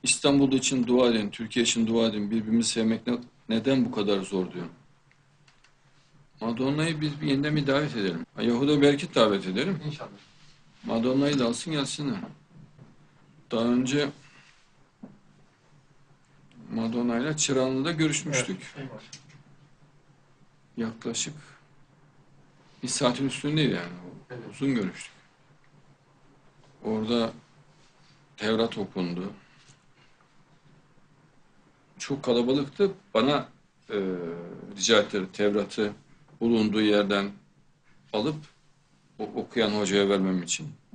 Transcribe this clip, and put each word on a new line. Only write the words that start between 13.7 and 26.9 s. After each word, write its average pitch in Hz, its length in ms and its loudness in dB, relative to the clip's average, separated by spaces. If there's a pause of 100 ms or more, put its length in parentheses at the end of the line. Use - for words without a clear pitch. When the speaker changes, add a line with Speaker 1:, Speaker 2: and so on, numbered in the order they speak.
Speaker 1:
Madonna'yla 120 600 -2
Çırağanlı'da 131 560 0
görüşmüştük. 151 840 -2
Speaker 2:
Evet, 131 140 -12
en 113 60 -16
başta. - 220 -20 (1600)
Speaker 1:
Yaklaşık 117 580 -6 (1500)
bir 123 60 -6
saatin 127 380 0
üstündeydi 147 480 0
yani. 87 180 -8 (380)
Speaker 2:
Evet. 120 200 -14
Speaker 1:
Uzun 131 240 -2
görüştük. 98 380 -4 (1700)
Orada 113 480 -2 (1040)